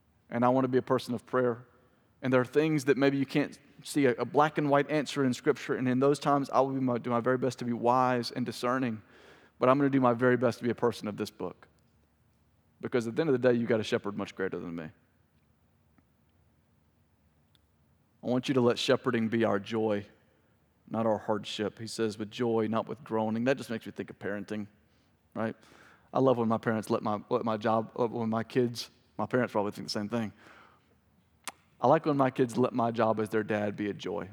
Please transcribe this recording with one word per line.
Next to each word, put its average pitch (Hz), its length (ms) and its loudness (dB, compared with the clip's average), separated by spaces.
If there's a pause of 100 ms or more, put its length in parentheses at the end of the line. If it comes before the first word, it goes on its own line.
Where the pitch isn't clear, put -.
(300)
And 120 160 0
I 123 40 6
want 131 140 2
to 127 60 0
be 127 80 2
a 120 40 2
person 123 320 0
of 110 120 -8
prayer. 123 400 0 (560)
And 131 120 0
there 127 80 6
are 123 40 2
things 151 400 2
that 131 120 4
maybe 139 200 2
you 139 100 0
can't - 300 -2 (260)
see 143 240 2
a, 120 80 4
a 123 100 -4
black 147 320 2
and 147 140 2
white 143 180 4
answer 143 340 -2
in 127 100 2
Scripture, 127 420 -2
and 127 120 -2
in 127 120 2
those 143 180 4
times 143 340 0
I - 100 2
will 135 100 2
be 135 80 -4
my, 123 180 0
do 113 140 -4
my 120 80 2
very 127 180 0
best 127 220 -2
to 123 60 -4
be 120 80 -2
wise 123 580 2
and 127 120 -4
discerning, 123 560 -2 (600)
but 123 100 4
I'm 135 80 6
gonna 139 140 2
do 135 100 2
my 120 120 6
very 123 220 4
best 120 220 0
to - 60 -14
be 120 80 0
a 107 40 -2
person 117 320 -2
of 104 80 -6
this 104 140 -6
book. - 380 -12 (1120)
Because 120 240 -2
at 117 100 -6
the 151 60 -2
end 160 80 0
of 127 100 4
the 127 80 4
day, 123 80 6
you 117 120 -2
got 113 120 2
a 107 40 -2
shepherd 104 340 -4
much 98 180 -10
greater 92 220 -6
than 90 180 -8
me. 82 100 -8 (3500)
I 110 40 -6
want 127 200 0
you 143 80 0
to 127 60 4
let 120 180 2
shepherding 117 500 0
be 113 160 0
our 104 140 2
joy, 107 480 -2 (840)
not 113 160 -2
our 107 140 2
hardship. 104 580 -4
He 113 100 -12
says, 107 300 -4
"With 107 140 -8
joy, 113 360 0
not 110 200 -2
with - 160 -10
groaning." 110 400 -2
That 139 140 2
just 131 120 -12
makes 113 160 -8
me 101 60 -12
think - 180 -10
of - 80 -18
parenting, 104 480 -6 (680)
right? 110 200 -6 (560)
I 127 80 0
love 131 200 4
when 113 80 0
my 113 100 0
parents 110 320 -2
let 117 140 0
my, 107 160 -2 (100)
let 113 160 -2
my 110 120 -2
job, 110 400 0
uh, 120 100 0
when 113 220 -4
my 113 140 -2
kids, 120 460 -2 (300)
my 107 80 -2
parents 123 240 0
probably 104 200 0
think - 160 -12
the - 40 -8
same 104 180 -4
thing. 110 220 -4 (1500)
I - 60 0
like 160 220 4
when 147 100 2
my 131 140 4
kids 123 260 0
let 123 160 2
my 117 160 0
job 110 300 0
as 107 100 -2
their 110 140 -2
dad 104 320 -2
be 104 160 -4
a - 20 -4
joy 92 400 -8